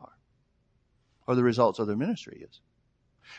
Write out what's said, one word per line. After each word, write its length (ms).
are, 160
or 80
the 80
results 360
of 80
their 100
ministry 520
is. 120